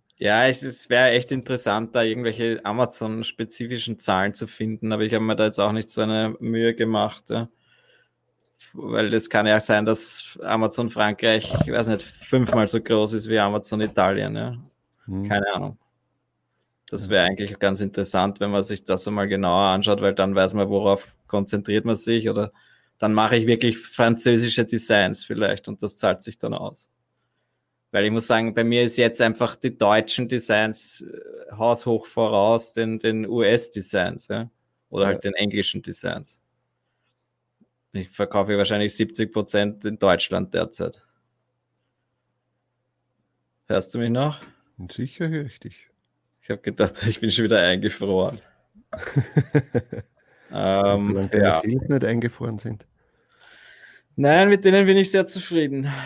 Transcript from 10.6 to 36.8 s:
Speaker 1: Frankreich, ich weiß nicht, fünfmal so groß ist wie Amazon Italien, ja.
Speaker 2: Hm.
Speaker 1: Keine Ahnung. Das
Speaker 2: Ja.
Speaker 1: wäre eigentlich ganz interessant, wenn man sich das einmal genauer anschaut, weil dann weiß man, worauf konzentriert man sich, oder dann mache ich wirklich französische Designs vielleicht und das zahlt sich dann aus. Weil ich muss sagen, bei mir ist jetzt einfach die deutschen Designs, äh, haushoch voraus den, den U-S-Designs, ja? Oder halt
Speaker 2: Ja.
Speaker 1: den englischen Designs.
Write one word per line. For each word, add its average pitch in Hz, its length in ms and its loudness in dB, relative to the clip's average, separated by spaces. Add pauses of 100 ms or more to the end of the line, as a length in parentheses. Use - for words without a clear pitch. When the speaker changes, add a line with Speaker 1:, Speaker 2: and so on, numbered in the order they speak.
Speaker 1:
Frankreich, 110 640 0 (140)
ich 131 60 -6
weiß 113 160 0
nicht, 107 160 -2
fünfmal 120 640 0
so 113 140 0
groß 107 320 2
ist 110 160 -4
wie 110 100 2
Amazon 104 420 0
Italien, 101 540 0
ja. 117 220 -8 (480)
Speaker 2:
Hm. 95 220 -6
Speaker 1:
Keine 101 260 0
Ahnung. 98 240 -6 (1120)
Das 101 140 -6
Speaker 2:
Ja. 92 60 -4
Speaker 1:
wäre 92 140 4
eigentlich 101 340 -4
ganz 98 220 0
interessant, 98 580 -2
wenn 101 120 -2
man 101 120 2
sich 104 220 -6
das 95 220 -2
einmal 101 200 -2
genauer 98 360 2 (100)
anschaut, 101 280 0
weil 98 140 2
dann 98 200 0
weiß 95 200 2
man, 101 140 0
worauf 98 440 0 (140)
konzentriert 104 580 -2
man 113 100 0
sich, 113 340 0
oder 104 220 -2 (460)
dann 107 160 0
mache 110 240 4
ich 110 100 2
wirklich 117 300 2
französische 117 880 2
Designs 104 580 2
vielleicht 104 440 -4
und 107 160 -10
das 104 120 -8
zahlt 98 280 0
sich - 140 -16
dann - 160 -8
aus. - 360 -12 (1000)
Weil 98 140 2
ich 107 60 0
muss 113 160 -2
sagen, 113 260 2
bei 117 100 0
mir 120 200 2
ist 117 140 -2
jetzt 117 240 2
einfach 113 340 0
die 127 220 -6
deutschen 110 500 2
Designs, 110 760 -2
äh, - 540 -18
haushoch 117 500 0
voraus 110 680 2
den, 110 260 -2
den 110 260 -2
U-S-Designs, 104 1040 0
ja? 113 220 -6 (400)
Oder 98 180 0
halt 95 160 -2
Speaker 2:
Ja. 101 80 -2
Speaker 1:
den - 40 -8
englischen 101 460 -2
Designs. - 600 -10 (1500)